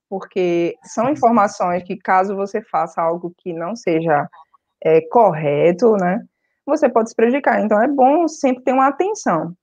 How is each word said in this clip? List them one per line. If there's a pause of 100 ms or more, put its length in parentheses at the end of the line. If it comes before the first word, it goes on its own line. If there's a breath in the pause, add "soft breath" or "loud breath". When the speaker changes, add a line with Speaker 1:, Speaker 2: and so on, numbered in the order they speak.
Speaker 1:
porque
são
Speaker 2:
Sim.
Speaker 1:
informações
que,
caso
você
faça
algo
que
não
seja, (580 soft breath)
é,
correto,
né, (440)
você
pode
se
prejudicar.
Então,
é
bom
sempre
ter
uma
atenção.